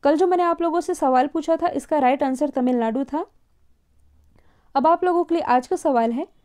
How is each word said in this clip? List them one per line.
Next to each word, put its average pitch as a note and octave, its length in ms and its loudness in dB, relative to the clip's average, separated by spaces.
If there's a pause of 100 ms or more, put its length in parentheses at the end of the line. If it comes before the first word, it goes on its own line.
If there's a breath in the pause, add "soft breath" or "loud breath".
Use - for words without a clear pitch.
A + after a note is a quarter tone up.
कल D4 120 4
जो F4+ 100 2
मैंने F4+ 160 2
आप E4+ 200 0
लोगों E4+ 180 0
से F4+ 140 -4
सवाल C4 320 2
पूछा D#4+ 300 -2
था, D#4+ 120 -2
इसका D4+ 300 -4
राइट C4+ 240 2
आंसर C4+ 280 -2
तमिलनाडु B3 540 -2
था। D#4 200 -6 (1500)
अब C#4 120 0
आप E4+ 180 2
लोगों F4 200 2
के E4+ 100 -2
लिए E4+ 100 0
आज B3+ 220 0
का F#4 100 -2
सवाल A#3 360 0
है, C#4+ 140 -6 (180)